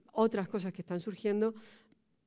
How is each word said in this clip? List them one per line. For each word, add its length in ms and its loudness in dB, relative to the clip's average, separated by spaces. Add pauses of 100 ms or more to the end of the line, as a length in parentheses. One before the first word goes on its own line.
(140)
otras 340 4
cosas 240 -4
que 100 -12
están 200 -4
surgiendo, 520 0 (720)